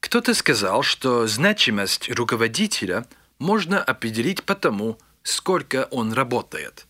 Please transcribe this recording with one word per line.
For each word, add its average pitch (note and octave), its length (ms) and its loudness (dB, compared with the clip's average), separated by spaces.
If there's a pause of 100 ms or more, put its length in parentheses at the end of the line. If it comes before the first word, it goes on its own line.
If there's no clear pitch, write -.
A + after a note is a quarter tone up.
Кто-то A#3 280 2
сказал, G#2+ 500 2
что A#2+ 420 2
значимость A2 840 0
руководителя A#2 960 0 (320)
можно F#3 420 0
определить A#2 640 -2
по G3 100 0
тому, A2 460 -2 (240)
сколько - 680 0
он A2+ 220 -2
работает. A#2+ 760 -4